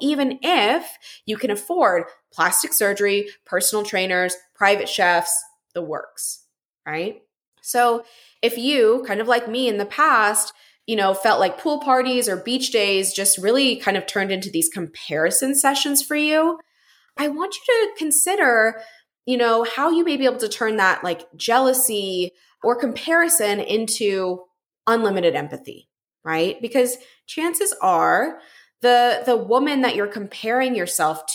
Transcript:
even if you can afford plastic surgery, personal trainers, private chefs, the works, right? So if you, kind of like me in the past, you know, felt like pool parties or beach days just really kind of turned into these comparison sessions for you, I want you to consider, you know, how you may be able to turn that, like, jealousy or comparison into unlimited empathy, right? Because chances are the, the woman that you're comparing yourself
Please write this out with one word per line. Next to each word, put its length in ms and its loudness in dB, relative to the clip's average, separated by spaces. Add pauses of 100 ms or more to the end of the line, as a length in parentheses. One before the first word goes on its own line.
even 400 -2
if 460 0 (400)
you 100 -4
can 140 -2
afford 540 0 (280)
plastic 400 0
surgery, 560 0 (160)
personal 400 -2
trainers, 500 -2 (200)
private 340 2
chefs, 460 0 (400)
the 80 -6
works, 640 -10 (380)
right? 380 -6 (400)
So 440 0 (360)
if 160 0
you, 480 2
kind 160 -4
of 60 -6
like 200 0
me 200 -2
in 100 -2
the 80 -4
past, 680 2 (360)
you 80 -4
know, 180 2
felt 260 2
like 200 0
pool 200 -2
parties 480 2
or 80 -2
beach 360 -4
days 420 0
just 240 0
really 380 2
kind 220 0
of 100 -6
turned 240 -2
into 180 -6
these 200 0
comparison 840 -2
sessions 480 0
for 140 -4
you, 440 2 (580)
I 100 -2
want 280 -6
you 180 0
to 260 0
consider, 840 2 (460)
you 100 0
know, 260 4
how 280 0
you 120 4
may 140 0
be 80 2
able 140 0
to 100 -4
turn 280 -2
that, 260 2
like, 320 -6
jealousy 960 0 (320)
or 120 2
comparison 840 0
into 840 -2 (440)
unlimited 480 2
empathy, 520 -10 (380)
right? 380 -2
Because 340 0 (300)
chances 520 -4
are 600 2 (420)
the, 460 4
the 100 4
woman 440 0
that 140 0
you're 120 -2
comparing 640 -4
yourself 600 -2